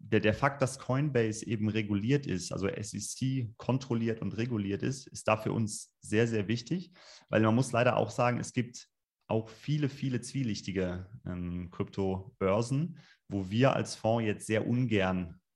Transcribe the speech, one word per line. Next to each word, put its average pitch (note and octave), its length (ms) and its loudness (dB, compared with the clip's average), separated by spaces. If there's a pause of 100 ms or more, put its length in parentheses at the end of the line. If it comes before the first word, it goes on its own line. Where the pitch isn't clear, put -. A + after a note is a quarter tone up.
der, G#2+ 160 2
der G#2+ 140 6
Fakt, C#3 280 2
dass B2+ 180 0
Coinbase B2+ 640 0
eben G#2+ 240 0
reguliert G#2+ 580 2
ist, F2 240 -2
also F2+ 160 -2
S - 260 -6
E G#2 60 -8
C C3 580 -4
kontrolliert A#2 640 0
und G2 160 -4
reguliert G#2+ 460 -2
ist, C3 240 -4
ist - 200 -10
da G#2+ 100 6
für - 160 -2
uns - 480 -4
sehr, G#2+ 260 2
sehr G#2+ 200 0
wichtig, A#2+ 440 -4 (380)
weil A2 120 4
man A2 140 6
muss C3 160 2
leider A#2 260 4
auch G#2+ 120 2
sagen, A#2+ 300 2
es - 140 -8
gibt - 340 -4 (400)
auch A2 220 0
viele, D3 380 -2
viele B2+ 320 -2
zwielichtige, F#2+ 880 -4 (180)
ähm, F2+ 460 -6
Kryptobörsen, G2+ 1300 -2 (320)
wo F#2+ 200 -4
wir B2 240 4
als - 220 -2
Fonds A2+ 300 2
jetzt G#2 220 -2
sehr G#2+ 200 2
ungern F#2+ 720 2 (160)